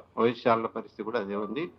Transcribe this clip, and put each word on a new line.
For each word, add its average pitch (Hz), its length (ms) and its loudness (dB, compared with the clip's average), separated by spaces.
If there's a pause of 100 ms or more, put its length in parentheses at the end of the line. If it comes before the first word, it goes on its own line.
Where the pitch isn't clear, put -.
(200)
వైద్యశాలల 117 460 4
పరిస్థితి - 360 -8
కూడా 113 180 -2
అదే 98 160 -4
ఉంది. 110 420 -4